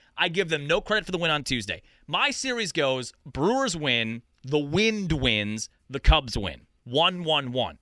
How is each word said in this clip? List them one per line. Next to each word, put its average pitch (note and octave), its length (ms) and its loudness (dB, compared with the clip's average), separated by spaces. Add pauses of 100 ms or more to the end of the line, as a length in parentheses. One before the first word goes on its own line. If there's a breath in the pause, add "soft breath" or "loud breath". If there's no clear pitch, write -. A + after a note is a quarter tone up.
(180 soft breath)
I F3 120 2
give F3 180 0
them D3 180 -2
no E3 140 2
credit G#3 260 -2
for - 60 -8
the F#3 60 -2
win E3 120 0
on D3 140 0
Tuesday. G2 380 -4 (260 soft breath)
My A#3 240 0
series A#3+ 400 -4
goes, C3 400 0 (140)
Brewers G3 500 0
win, A#2+ 460 0 (240)
the D3 140 0
wind F#3+ 520 0
wins, A2 580 0 (200)
the C3 100 -6
Cubs C#3+ 380 4
win. F2 240 -4 (240)
One E3+ 400 0
one C#3+ 260 0
one A#2+ 300 -2